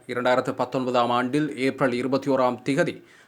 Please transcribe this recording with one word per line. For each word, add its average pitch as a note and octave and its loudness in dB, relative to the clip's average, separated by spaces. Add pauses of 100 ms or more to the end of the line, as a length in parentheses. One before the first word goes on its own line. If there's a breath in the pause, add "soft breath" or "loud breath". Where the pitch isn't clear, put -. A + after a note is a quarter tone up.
இரண்டாயிரத்து B2+ 2
பத்தொன்பதாம் B2 0
ஆண்டில் B2+ 0
ஏப்ரல் C3 0
இருபத்தி C3+ -2
ஓராம் B2 2 (100)
திகதி C#3+ 0 (320 soft breath)